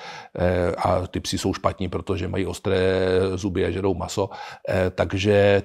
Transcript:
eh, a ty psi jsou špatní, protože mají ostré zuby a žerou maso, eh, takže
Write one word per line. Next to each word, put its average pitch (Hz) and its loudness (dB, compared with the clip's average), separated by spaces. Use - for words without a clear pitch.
eh, 90 2
a 92 0
ty 87 -6
psi - -4
jsou 95 -2
špatní, 90 -4
protože 92 -4
mají 92 -2
ostré 92 0
zuby 92 -2
a 90 0
žerou 95 0
maso, 90 -4
eh, 92 2
takže 101 4